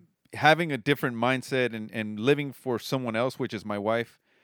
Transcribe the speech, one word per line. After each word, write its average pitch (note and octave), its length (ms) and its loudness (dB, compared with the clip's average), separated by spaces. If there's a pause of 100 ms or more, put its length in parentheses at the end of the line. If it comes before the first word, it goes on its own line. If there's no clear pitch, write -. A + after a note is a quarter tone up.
(340)
Having D#3 360 4
a C3+ 80 -2
different C3+ 380 0
mindset B2 580 0
and, A2 180 -8
and G#2+ 280 -6
living C#3 320 2
for A#2+ 260 -4
someone B2 380 -4
else, B2 240 0
which A#2+ 120 -4
is G2 120 -8
my G#2 120 -4
wife, A2+ 440 -2 (240)